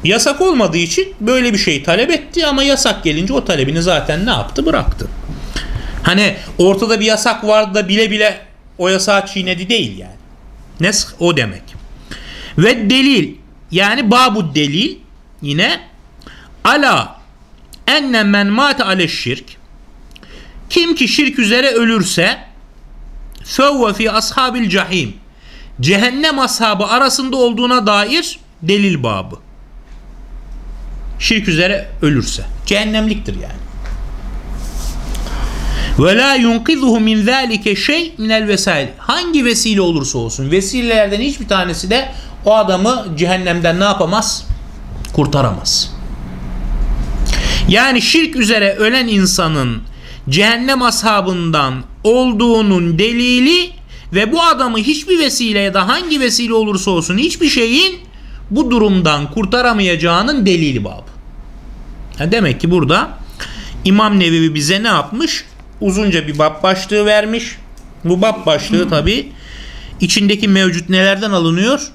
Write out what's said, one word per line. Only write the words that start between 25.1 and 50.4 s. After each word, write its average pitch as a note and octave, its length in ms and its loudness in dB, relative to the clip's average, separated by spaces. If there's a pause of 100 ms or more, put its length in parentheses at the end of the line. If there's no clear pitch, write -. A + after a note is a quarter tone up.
cehennem B3 580 2
ashabı G#3+ 480 0
arasında C4 500 0
olduğuna B3 500 2
dair G#3+ 520 0 (240)
delil F#3 400 2
babı. G#2 340 -2 (1800)
Şirk - 300 0
üzere F3+ 400 0 (140)
ölürse D3 420 0 (220)
cehennemliktir G#3+ 680 0
yani. - 240 -10 (2500)
Ve F3 180 6
la C4+ 180 4
yunqizuhu A#3 680 2
min A3 240 2
zalike A3+ 520 0
şey E4 420 -2
minel A3 300 0
vesail. F3+ 380 0 (120)
Hangi D#4+ 460 0
vesile A3 360 2
olursa D#3+ 380 0
olsun A#2+ 320 -4
vesilelerden G#3 720 0
hiçbir C4+ 280 -4
tanesi F3+ 420 -2
de C4 220 0 (320)
o G#3+ 100 4
adamı G#3 520 2 (100)
cehennemden F3 640 0
ne G3 40 4
yapamaz? G3 640 0 (640)
Kurtaramaz. C#3 840 0 (1700)
Yani A#3+ 340 4
şirk D#4+ 340 0
üzere G#3 380 2
ölen A#3 340 2
insanın D#3+ 760 0 (460)
cehennem A#3 540 2